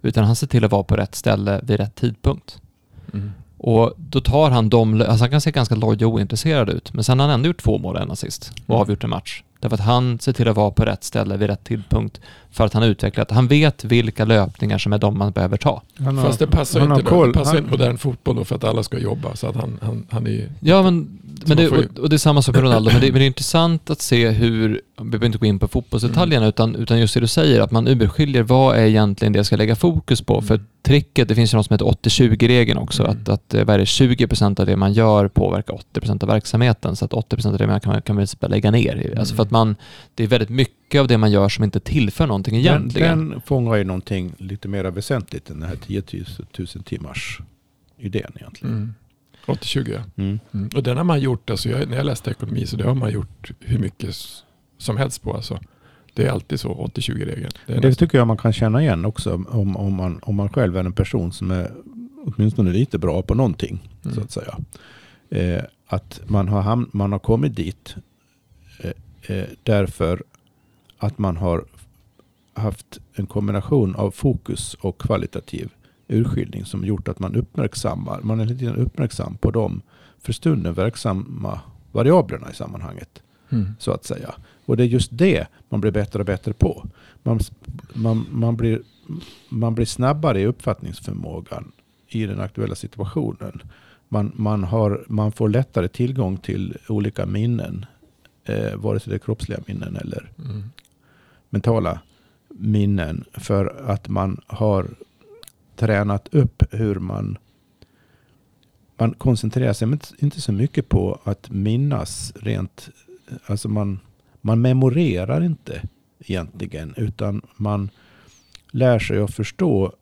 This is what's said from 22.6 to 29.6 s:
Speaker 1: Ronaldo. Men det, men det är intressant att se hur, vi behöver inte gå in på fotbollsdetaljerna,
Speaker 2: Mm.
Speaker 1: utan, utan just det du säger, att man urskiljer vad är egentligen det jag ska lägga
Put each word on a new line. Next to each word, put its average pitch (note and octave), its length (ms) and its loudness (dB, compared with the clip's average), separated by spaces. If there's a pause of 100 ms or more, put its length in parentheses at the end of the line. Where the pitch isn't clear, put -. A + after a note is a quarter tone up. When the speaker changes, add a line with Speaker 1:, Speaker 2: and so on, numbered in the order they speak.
Speaker 1:
Ronaldo. A2+ 300 6
Men A#2+ 100 8
det, C3+ 100 6
men C3 80 4
det C3+ 60 6
är - 20 4
intressant E3 640 2
att D3+ 120 -2
se A#2+ 280 4
hur, A2 520 2 (160)
vi A2 120 -12
behöver A#2 160 -2
inte A2 120 2
gå A2 80 0
in G2+ 140 4
på A2 80 2
fotbollsdetaljerna, B2 760 2
Speaker 2:
Mm. G#2+ 40 6
Speaker 1:
utan, A2+ 260 2
utan A#2 240 2
just A2+ 140 4
det B2 60 2
du A#2 80 2
säger, C3+ 340 4
att - 100 2
man A2+ 160 4
urskiljer B2+ 560 4
vad B2+ 340 6
är A2+ 80 6
egentligen G#2+ 480 4
det G2+ 60 4
jag G#2 60 2
ska - 100 2
lägga A2 200 2